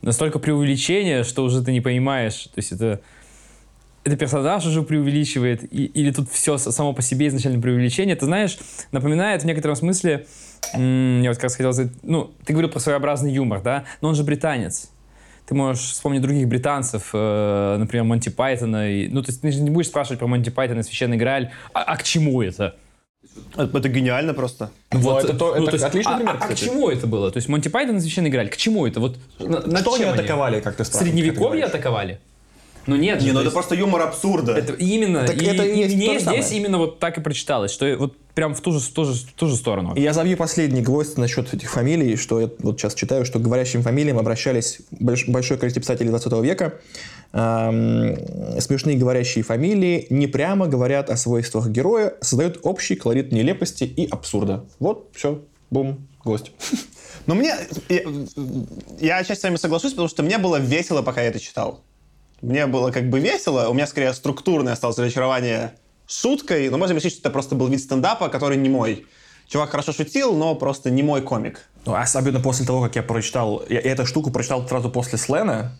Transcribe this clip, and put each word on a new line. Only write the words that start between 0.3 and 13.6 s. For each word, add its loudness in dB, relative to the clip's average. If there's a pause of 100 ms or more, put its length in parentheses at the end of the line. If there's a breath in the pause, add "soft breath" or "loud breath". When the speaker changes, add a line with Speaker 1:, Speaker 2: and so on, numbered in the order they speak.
Speaker 1:
преувеличение, 2
что -2
уже 4
ты 0
не 4
понимаешь. 0
То -10
есть -6
это, -2 (1040 loud breath)
это 0
персонаж 0
уже 2
преувеличивает, 0
и, -4
или 0
тут -2
всё 0
с-, -2
само 0
по -4
себе 0
изначально 0
преувеличение. 2
Ты -2
знаешь, 0 (340 loud breath)
напоминает 0
в -2
некотором 0
смысле, 0 (460 loud breath)
м, 4
я 4
вот 0
как -4
раз -2
хотел 2
сказать, 0 (100)
ну, 0 (160)
ты -2
говорил 2
про -6
своеобразный 0
юмор, 0